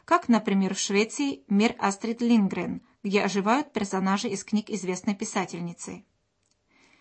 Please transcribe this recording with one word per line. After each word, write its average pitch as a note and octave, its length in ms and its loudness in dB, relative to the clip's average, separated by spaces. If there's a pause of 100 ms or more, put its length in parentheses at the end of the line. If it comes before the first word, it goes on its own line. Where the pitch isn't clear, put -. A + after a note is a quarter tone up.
как, F4 220 2
например, G3+ 460 2
в G3 60 -6
Швеции G#3 680 -2
мир G#3+ 320 2
Астрид A3 420 -4
Линдгрен, G3+ 600 2 (220)
где G3 180 2
оживают G3+ 500 0
персонажи G3 560 0
из G3 160 -4
книг G#3+ 260 -2
известной F#3 460 -4
писательницы. F3+ 880 -8 (960)